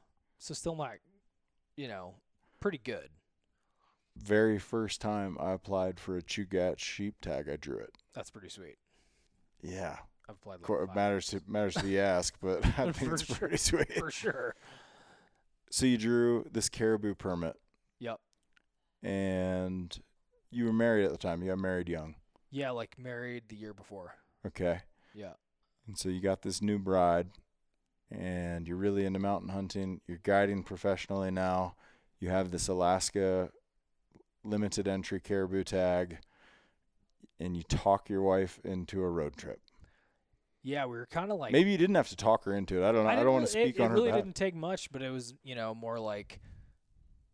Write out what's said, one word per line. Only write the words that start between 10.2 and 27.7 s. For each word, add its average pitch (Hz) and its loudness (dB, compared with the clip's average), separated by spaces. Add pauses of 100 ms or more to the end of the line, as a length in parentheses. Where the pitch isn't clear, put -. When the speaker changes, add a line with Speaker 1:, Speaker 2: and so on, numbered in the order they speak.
Speaker 1:
I've 107 -18
applied, - -18
like, 87 -18
Speaker 2:
Cor-, 87 0
it 98 -4
Speaker 1:
five 95 -8
Speaker 2:
matters 101 0
Speaker 1:
times. 98 -6
Speaker 2:
to, 101 -14
matters 104 0
to 95 -2
the 98 2
ask, 92 2
but 92 0
<laughs> - 2
I 165 0
Speaker 1:
<laughs> - -
Speaker 2:
think - -6
Speaker 1:
For 151 -4
Speaker 2:
it's 151 -4
Speaker 1:
sure. - -6
Speaker 2:
pretty 170 -2
sweet. - 0
Speaker 1:
For 165 -4
sure. 131 -4 (1160)
Speaker 2:
So - 2
you 127 6
drew 120 4
this 110 -2
caribou 104 2
permit. 85 -4 (440)
Speaker 1:
Yep. 117 -8 (840)
Speaker 2:
And 92 -2 (540)
you 120 -2
were 113 2
married 113 6
at 78 2
the 71 -4
time. 87 -2
You 92 -2
got 92 -2
married 92 -2
young. 78 -6 (360)
Speaker 1:
Yeah, 139 -4
like, 117 -8
married 123 -10
the 110 -16
year 107 -12
before. 98 -16 (300)
Speaker 2:
Okay. 90 0 (340)
Speaker 1:
Yeah. 101 -12 (540)
Speaker 2:
And 104 -14
so 95 -4
you 90 -2
got 95 2
this 98 -6
new 104 2
bride, 90 4 (840)